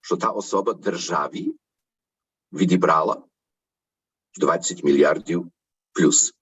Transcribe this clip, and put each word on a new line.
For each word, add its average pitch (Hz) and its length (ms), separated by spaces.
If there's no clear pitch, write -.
що - 160
та 110 120
особа 101 440
державі 87 800
відібрала 85 720
двадцять - 460
мільярдів 76 680
плюс. - 500